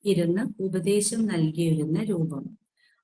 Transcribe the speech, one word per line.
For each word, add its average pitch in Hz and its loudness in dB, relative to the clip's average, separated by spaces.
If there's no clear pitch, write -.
ഇരുന്ന് 185 0
ഉപദേശം 202 0
നൽകിയിരുന്ന 165 0
രൂപം. - -4